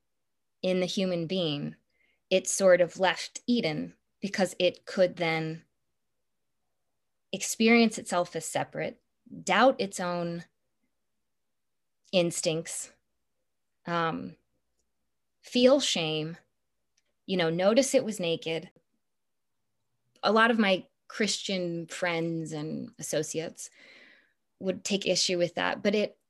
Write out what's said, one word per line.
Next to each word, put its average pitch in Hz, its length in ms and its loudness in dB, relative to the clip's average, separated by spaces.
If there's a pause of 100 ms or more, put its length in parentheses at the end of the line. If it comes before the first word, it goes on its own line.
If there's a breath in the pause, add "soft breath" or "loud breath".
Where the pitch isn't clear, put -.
(600)
in 185 180 0
the 180 60 0
human 175 420 -2
being, 156 480 -4 (540)
it 185 180 2
sort 180 340 6
of 170 180 2
left 175 480 0
Eden 170 460 -2 (280)
because 196 380 -2
it 180 260 0
could 180 300 0
then 160 480 -4 (1700)
experience 220 680 2
itself 175 380 -4
as 165 100 -8
separate, - 540 -6 (440)
doubt 226 360 4
its 196 200 -6
own 175 440 -4 (1700)
instincts, 170 800 -2 (960)
um, 165 500 -4 (1040)
feel 254 380 4
shame, 160 580 -4 (880)
you 185 120 -4
know, 170 120 2
notice 208 440 2
it 262 100 4
was 208 160 -6
naked. 165 500 -4 (1500)
A 202 80 2
lot 226 200 6
of 220 80 0
my 190 260 2 (220)
Christian 180 800 -4
friends 165 640 -4
and 151 480 -8
associates 156 720 -8 (880 soft breath)
would 185 240 -6
take 196 240 -2
issue 180 300 0
with 175 180 0
that, - 280 -2
but 202 120 2
it 208 220 -2 (120)